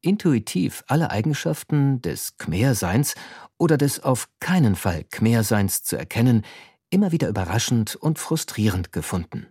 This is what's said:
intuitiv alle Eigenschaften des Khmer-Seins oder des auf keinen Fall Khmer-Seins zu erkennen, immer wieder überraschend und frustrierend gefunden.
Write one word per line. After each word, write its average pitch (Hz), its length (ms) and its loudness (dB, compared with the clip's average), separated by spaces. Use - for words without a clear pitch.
intuitiv 170 840 0
alle 151 240 0
Eigenschaften 139 880 0
des - 380 -8
Khmer-Seins 107 720 0
oder 160 180 4
des 143 220 0
auf - 300 -2
keinen 156 360 4
Fall 85 360 -4
Khmer-Seins 107 720 2
zu - 120 -6
erkennen, 117 460 2
immer 190 220 2
wieder 165 180 0
überraschend 110 640 -2
und 151 220 -2
frustrierend 104 760 -2
gefunden. - 600 -6